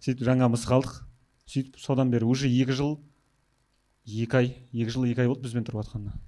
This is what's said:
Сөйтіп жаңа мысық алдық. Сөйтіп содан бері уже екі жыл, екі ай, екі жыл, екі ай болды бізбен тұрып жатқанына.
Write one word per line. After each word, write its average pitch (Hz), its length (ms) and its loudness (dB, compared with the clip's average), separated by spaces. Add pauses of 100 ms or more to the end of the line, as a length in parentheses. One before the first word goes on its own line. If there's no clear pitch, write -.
Сөйтіп 127 260 -2
жаңа 127 240 4
мысық 117 300 0
алдық. - 220 -8 (440)
Сөйтіп 135 320 -6
содан 131 320 2
бері 117 140 2
уже 131 240 2
екі 127 260 2
жыл, 143 220 -2 (1120)
екі 113 300 -4
ай, 127 200 2 (180)
екі 117 160 -2
жыл, 127 160 -2
екі 120 160 0
ай 123 60 2
болды 127 180 -4
бізбен 117 180 -4
тұрып 107 200 -6
жатқанына. 104 280 -10 (160)